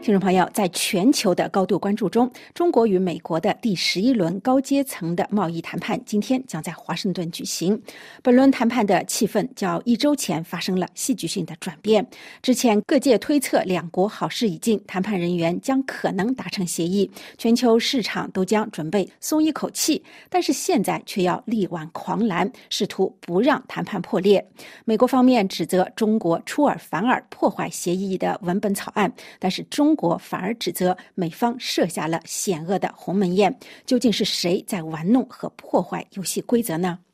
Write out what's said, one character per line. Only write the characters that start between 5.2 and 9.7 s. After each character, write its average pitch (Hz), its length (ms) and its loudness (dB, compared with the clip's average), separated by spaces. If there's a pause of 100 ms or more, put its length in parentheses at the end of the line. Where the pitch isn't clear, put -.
贸 190 180 0
易 165 100 -6
谈 - 200 -12
判 226 260 -4
今 208 140 0
天 254 260 -2
将 160 160 -8
在 175 80 -8
华 - 240 -10
盛 180 180 -4
顿 165 200 -6
举 - 120 -10
行。 190 380 -2 (400)
本 - 100 4
轮 262 160 6
谈 233 200 2
判 233 180 2
的 180 200 2
气 - 200 0
氛 185 180 0 (120)
较 170 280 -2